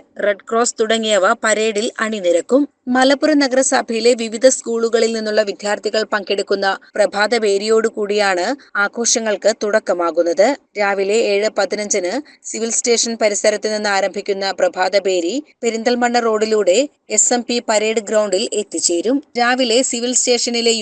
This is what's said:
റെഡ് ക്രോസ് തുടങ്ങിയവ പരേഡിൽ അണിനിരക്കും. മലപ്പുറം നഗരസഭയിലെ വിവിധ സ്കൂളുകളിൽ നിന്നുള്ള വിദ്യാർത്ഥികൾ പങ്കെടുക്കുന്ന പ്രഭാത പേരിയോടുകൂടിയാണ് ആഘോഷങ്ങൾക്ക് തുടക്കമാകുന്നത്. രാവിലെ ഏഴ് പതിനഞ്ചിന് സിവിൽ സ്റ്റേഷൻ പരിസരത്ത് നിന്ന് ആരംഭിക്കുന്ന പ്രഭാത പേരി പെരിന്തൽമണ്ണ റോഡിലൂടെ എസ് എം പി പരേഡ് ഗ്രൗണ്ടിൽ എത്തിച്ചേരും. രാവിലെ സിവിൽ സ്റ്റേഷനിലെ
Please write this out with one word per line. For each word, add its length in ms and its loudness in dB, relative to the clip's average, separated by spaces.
റെഡ് 240 -2
ക്രോസ് 300 0
തുടങ്ങിയവ 460 2
പരേഡിൽ 460 0
അണിനിരക്കും. 560 0
മലപ്പുറം 460 4
നഗരസഭയിലെ 680 0
വിവിധ 340 0
സ്കൂളുകളിൽ 600 0
നിന്നുള്ള 320 -2
വിദ്യാർത്ഥികൾ 540 -4
പങ്കെടുക്കുന്ന 560 -2
പ്രഭാത 480 0
പേരിയോടുകൂടിയാണ് 1000 0
ആഘോഷങ്ങൾക്ക് 680 -2
തുടക്കമാകുന്നത്. 840 0
രാവിലെ 380 0
ഏഴ് 260 0
പതിനഞ്ചിന് 560 -2
സിവിൽ 280 -6
സ്റ്റേഷൻ 440 0
പരിസരത്ത് 520 0
നിന്ന് 220 -2
ആരംഭിക്കുന്ന 500 -2
പ്രഭാത 480 2
പേരി 260 0
പെരിന്തൽമണ്ണ 640 0
റോഡിലൂടെ 500 2
എസ് 200 2
എം 120 -2
പി 80 0
പരേഡ് 400 0
ഗ്രൗണ്ടിൽ 360 0
എത്തിച്ചേരും. 580 -2
രാവിലെ 380 2
സിവിൽ 300 -4
സ്റ്റേഷനിലെ 600 0